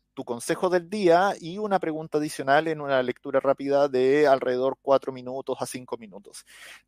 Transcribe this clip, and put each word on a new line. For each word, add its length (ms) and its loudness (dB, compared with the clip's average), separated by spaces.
tu 100 -10
consejo 440 -2
del 220 -2
día 480 4
y 200 -12
una 200 0
pregunta 400 -4
adicional 480 0
en 140 -4
una 240 0
lectura 340 -4
rápida 480 2
de 400 4
alrededor 560 0
cuatro 300 0
minutos 480 -8
a 60 -6
cinco 300 -12
minutos. 480 -20